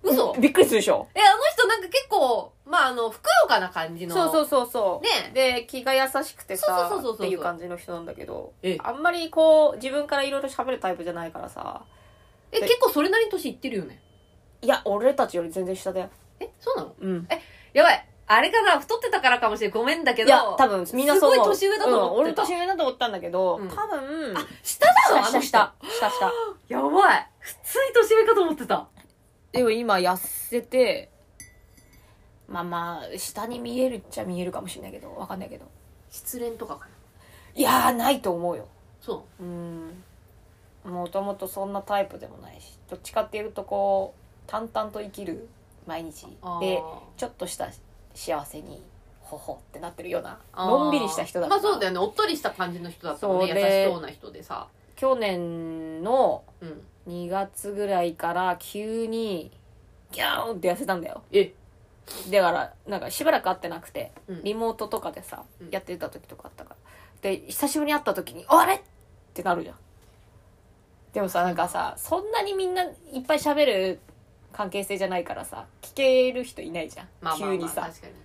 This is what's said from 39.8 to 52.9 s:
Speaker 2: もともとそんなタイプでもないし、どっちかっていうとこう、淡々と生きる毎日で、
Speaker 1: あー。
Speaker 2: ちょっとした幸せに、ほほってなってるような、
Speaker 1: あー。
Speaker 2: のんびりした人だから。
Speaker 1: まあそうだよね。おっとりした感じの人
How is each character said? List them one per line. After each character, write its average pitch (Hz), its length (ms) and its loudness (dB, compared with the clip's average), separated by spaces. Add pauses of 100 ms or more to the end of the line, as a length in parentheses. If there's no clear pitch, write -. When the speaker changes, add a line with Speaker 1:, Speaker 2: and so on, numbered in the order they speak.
Speaker 2:
も 180 240 -8
と 196 140 -4
も 202 140 -6
と 196 120 -10
そ 196 160 -8
ん 196 100 -8
な 196 100 -6
タ 202 180 -2
イ 196 60 0
プ - 100 -18
で - 100 -16
も - 120 -20
な - 120 -20
い - 80 -20
し、 - 200 -20 (100)
ど 180 80 -12
っ - 60 -20
ち - 80 -14
か 220 100 0
っ 214 80 -4
て 214 80 -10
い 208 60 -6
う 214 80 -8
と 202 120 -10
こ 196 540 0
う、 - 320 -20
淡 220 240 -6
々 214 160 -4
と 208 100 -12
生 208 120 -10
き 202 120 -14
る 190 240 -10 (380)
毎 165 180 -8
日 156 200 -16
で、 - 40 -20 (140)
Speaker 1:
あ 175 180 -8
ー。 170 400 -4 (160)
Speaker 2:
ち - 100 -8
ょ - 20 -10
っ - 100 -12
と 185 100 -10
し - 80 -10
た - 140 -10 (440)
幸 147 320 -6
せ - 160 -16
に、 - 220 -18 (380)
ほ - 160 -16
ほ - 160 -14
っ - 180 -20
て 143 80 -18
な 170 80 -12
っ 170 60 -14
て - 100 -16
る 180 60 -12
よ - 100 -2
う - 20 -8
な、 - 160 -16 (140)
Speaker 1:
あ 185 160 -4
ー。 - 20 0
Speaker 2:
の 294 200 4
ん - 20 0
び 294 80 2
り 220 80 -2
し - 80 -6
た - 80 -4
人 - 160 -6
だ 175 80 -2
か 381 80 4
ら。 415 60 2
Speaker 1:
ま 403 60 0
あ 415 40 4
そ 339 60 0
う - 20 -8
だ 196 80 0
よ 180 60 -2
ね。 180 60 -4
お 196 80 0
っ - 60 -8
と 427 140 0
り 320 80 -2
し 294 60 -8
た 214 100 -4
感 175 220 -6
じ 175 80 -10
の 175 80 -12
人 - 180 -14